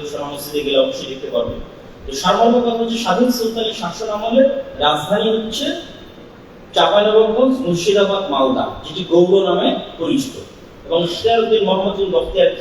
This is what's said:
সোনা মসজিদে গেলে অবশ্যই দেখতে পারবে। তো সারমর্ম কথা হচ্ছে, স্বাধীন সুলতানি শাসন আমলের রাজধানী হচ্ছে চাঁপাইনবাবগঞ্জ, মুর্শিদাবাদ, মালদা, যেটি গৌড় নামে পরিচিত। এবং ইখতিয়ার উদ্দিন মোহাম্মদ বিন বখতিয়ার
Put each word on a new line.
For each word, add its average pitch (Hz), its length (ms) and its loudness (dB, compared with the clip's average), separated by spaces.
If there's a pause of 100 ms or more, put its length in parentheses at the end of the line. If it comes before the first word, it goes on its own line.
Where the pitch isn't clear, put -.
(120)
সোনা 143 120 -8
মসজিদে 143 400 -6
গেলে 139 140 2
অবশ্যই 131 280 0
দেখতে 131 240 -10
পারবে। 120 240 -2 (520)
তো 139 60 -10
সারমর্ম 226 480 2
কথা 233 160 0
হচ্ছে, 226 220 -2
স্বাধীন 240 320 2
সুলতানি 226 420 -2
শাসন 214 360 -8
আমলের 233 560 2 (140)
রাজধানী 185 520 0
হচ্ছে 220 340 -4 (1080)
চাঁপাইনবাবগঞ্জ, 214 840 4
মুর্শিদাবাদ, 190 720 0
মালদা, 131 400 0 (140)
যেটি 185 200 -8
গৌড় 180 500 4
নামে 240 220 0 (220)
পরিচিত। 254 420 -2 (460)
এবং 170 180 0
ইখতিয়ার 226 360 0
উদ্দিন 220 240 2
মোহাম্মদ 190 320 0
বিন 190 140 -2
বখতিয়ার 165 400 2 (100)